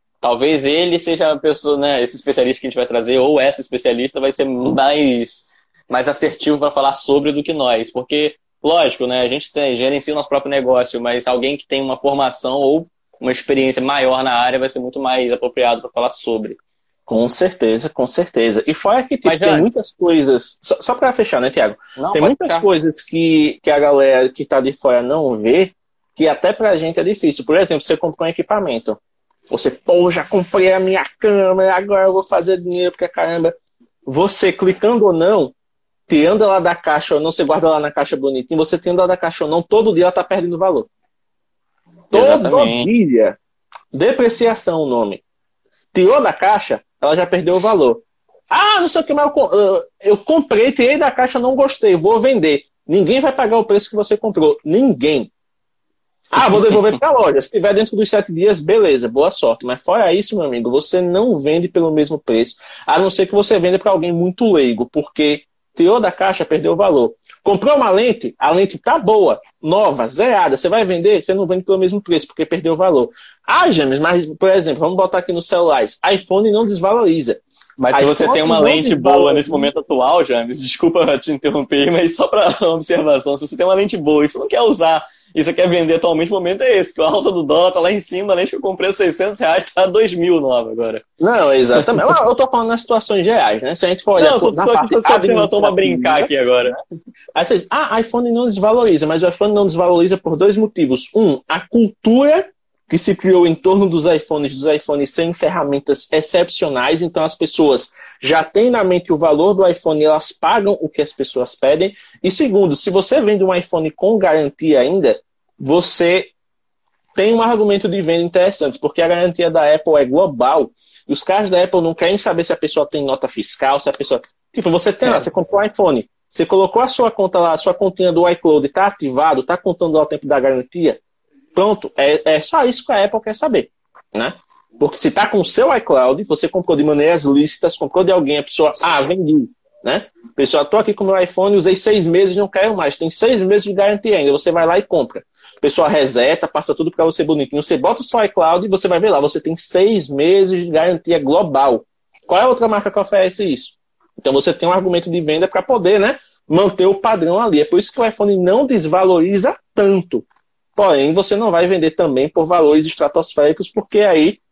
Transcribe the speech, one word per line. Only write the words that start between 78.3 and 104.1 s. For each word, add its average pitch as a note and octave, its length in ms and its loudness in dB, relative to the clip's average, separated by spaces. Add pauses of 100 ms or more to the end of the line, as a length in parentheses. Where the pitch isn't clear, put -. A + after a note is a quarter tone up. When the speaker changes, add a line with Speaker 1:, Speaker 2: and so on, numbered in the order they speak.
Speaker 1:
tem D#3 60 0
uma D#3+ 140 2
Speaker 2:
não D3+ 60 2
Speaker 1:
lente D#3 300 2
boa C3+ 200 2
Speaker 2:
desvaloriza. C#3+ 200 4
Speaker 1:
nesse D3 160 0
momento C#3+ 300 -2
atual, C#3+ 460 0
James, B2 360 -4
desculpa D#3+ 560 0
te D#3 140 -6
interromper, C#3+ 580 -2
mas E3+ 260 0
só - 120 0
pra F#3+ 300 2
<laughs> - 120 -6
observação, D3+ 680 0
se C#3+ 100 -10
você - 100 -14
tem F3 80 0
uma F#3+ 80 2
lente G3 240 0
boa D3+ 280 2
e D3 40 0
você - 80 -12
não - 100 -8
quer - 140 0
usar E3 420 2 (300)
E D#3 100 0
você E3 100 -4
quer F3+ 160 0
vender E3 260 0
atualmente, E3 360 -2
o G3+ 40 -2
momento F#3 260 -4
é B3 160 2
esse, - 160 -2
que - 80 -4
a D#3 40 2
alta G3+ 260 0
do F3 120 -2
dólar E3 280 2
tá F3+ 80 -2
lá F3 120 2
em G#3 80 -2
cima, F#3 360 -4
né? F3 80 0
Acho - 80 -6
que - 60 -10
eu - 40 -12
comprei F#3 280 -4
a G3 40 0
seiscentos F#3+ 460 -2
reais, F3+ 340 0
tá F#3+ 120 2
dois F#3+ 280 2
mil E3+ 280 2
nova A#2+ 300 -2
agora. A2+ 300 -6 (180)
Speaker 2:
Não, E3+ 340 2
exatamente. C3 560 2
Eu, D#4+ 180 4
eu - 80 2
tô C4 120 2
falando A#3 220 -2
nas A#3 120 -4
situações A3 420 -2
gerais, C3+ 380 0
né? C#3+ 140 -6
Se F#3 100 -4
a F3 40 2
gente F#3 140 -4
for G3+ 120 2
olhar D#3+ 120 4
Speaker 1:
Não, C#4 60 4
eu A#3 60 2
só A#3 120 0
Speaker 2:
na F#3+ 140 -2
Speaker 1:
tô A#3+ 60 2
aqui - 80 2
Speaker 2:
parte A3+ 120 0
Speaker 1:
com - 60 2
essa - 180 4
observação G#3 460 0
pra G3+ 80 4
Speaker 2:
administrativa, F#3 280 0
Speaker 1:
brincar D3+ 260 0
aqui C#3+ 140 -2
agora. B2 320 2
Speaker 2:
né? D3 280 -10 (360)
Aí E3 120 -2
vocês, F#3 240 0
"Ah, A#3 300 -2
iPhone A#3+ 320 -2
não A#3+ 140 0
desvaloriza", G#3 640 2
mas D#3+ 160 -2
o F3+ 40 4
iPhone G3+ 260 -2
não G3+ 120 2
desvaloriza F3 520 2
por E3 180 -4
dois G3 220 2
motivos. D3+ 580 -2
Um, F3 320 2
a E3 120 -4
cultura B3 920 2 (400)
que E3 80 0
se F#3+ 180 0
criou F3+ 320 4
em E3 80 0
torno F#3+ 320 2
dos E3 180 0
iPhones, D3+ 520 0